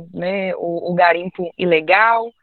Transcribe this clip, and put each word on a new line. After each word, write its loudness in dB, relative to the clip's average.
né, -4
o, -6
o -2
garimpo 2
ilegal, 2